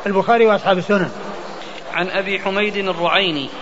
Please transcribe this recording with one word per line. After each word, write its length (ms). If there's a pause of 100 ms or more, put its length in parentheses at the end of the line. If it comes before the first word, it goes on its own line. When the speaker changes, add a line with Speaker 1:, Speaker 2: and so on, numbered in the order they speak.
Speaker 1:
البخاري 400
وأصحاب 320
السنن. 320 (840)
Speaker 2:
عن 160
أبي 300
حميد 380
الرعيني. 720 (120)